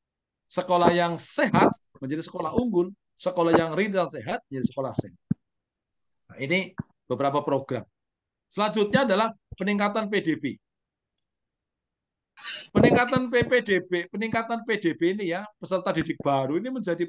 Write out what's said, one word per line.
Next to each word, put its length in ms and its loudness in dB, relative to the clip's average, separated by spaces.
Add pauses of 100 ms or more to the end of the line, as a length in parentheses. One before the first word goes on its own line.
(500)
Sekolah 400 2
yang 320 2
sehat 480 2 (320)
menjadi 240 -6
sekolah 320 -6
unggul, 320 2 (240)
sekolah 400 0
yang 240 2
rintisan 320 0
sehat 400 -8
menjadi 240 -4
sekolah 240 -4
sehat. 240 -10 (1120)
Nah, 80 -20
ini 320 -4 (320)
beberapa 400 -2
program. 400 -2 (640)
Selanjutnya 540 2
adalah 240 2 (300)
peningkatan 500 0
P 60 -4 (100)
D 60 0 (100)
B. 60 -6 (2250)
Peningkatan 560 4
P 160 2
P 100 0 (100)
D 80 -2 (120)
B, 80 -10 (160)
peningkatan 560 -4
P 60 -8 (100)
D 60 -8 (100)
B 220 2
ini 160 -4
ya, 100 -6 (160)
peserta 320 -2
didik 280 -4
baru 420 0
ini 100 -6
menjadi 380 -4